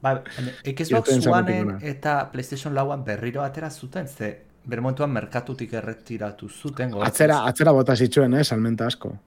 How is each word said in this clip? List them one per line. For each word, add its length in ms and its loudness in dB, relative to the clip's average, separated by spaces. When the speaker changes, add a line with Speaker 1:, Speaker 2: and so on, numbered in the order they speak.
Speaker 1:
Bai, 140 2
baina 360 -8
Xbox 260 -6
Speaker 2:
Irten 120 6
zan 120 4
Speaker 1:
Oneen 360 2
Speaker 2:
optimona. 140 -6
Speaker 1:
eta 480 -2
PlayStation 420 -6
lauan 300 0
berriro 400 -4
atera 260 -6
zuten, 380 -10
ze 300 -8
bere 160 -4
momentuan 300 0
merkatutik 640 -6
erretiratu 760 -8
zuten, 420 -6
gogotz. 160 0
Speaker 2:
Atzera, 380 4
atzera 260 4
bota 240 6
zituen, 380 4
eh, 100 4
salmenta 440 0
asko. 400 -6